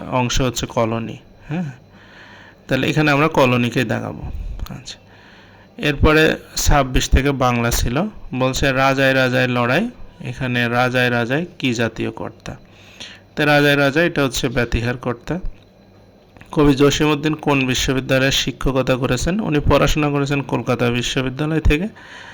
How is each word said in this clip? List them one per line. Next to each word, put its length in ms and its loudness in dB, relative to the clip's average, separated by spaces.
অংশ 300 0
হচ্ছে 260 -2
কলোনি। 500 -2
হ্যাঁ, 160 -6
তাহলে 200 0
এখানে 220 2
আমরা 180 4
কলোনিকেই 560 2
দাগাবো। 380 -4
আচ্ছা, 300 -16
এরপরে 600 4
ছাব্বিশ 540 2
থেকে 220 4
বাংলা 380 0
ছিল, 320 -2
বলছে, 380 0
"রাজায় 420 2
রাজায় 340 2
লড়াই।" 420 0
এখানে 480 -4
রাজায় 420 2
রাজায় 360 0
কি 160 -2
জাতীয় 360 -4
কর্তা? 460 -12
তো 80 0
রাজায় 320 6
রাজায় 300 4
এটা 180 0
হচ্ছে 240 -2
ব্যতিহার 480 -2
কর্তা। 440 -8
কবি 220 4
জসিমউদ্দিন 600 2
কোন 320 -2
বিশ্ববিদ্যালয়ে 640 0
শিক্ষকতা 640 -2
করেছেন? 440 -2
উনি 200 0
পড়াশোনা 500 2
করেছেন 320 -2
কলকাতা 480 -2
বিশ্ববিদ্যালয় 720 -2
থেকে, 280 2